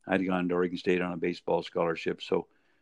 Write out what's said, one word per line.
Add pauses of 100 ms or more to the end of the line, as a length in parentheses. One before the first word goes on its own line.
I'd
gone
to
Oregon
State
on
a
baseball
scholarship.
So, (340)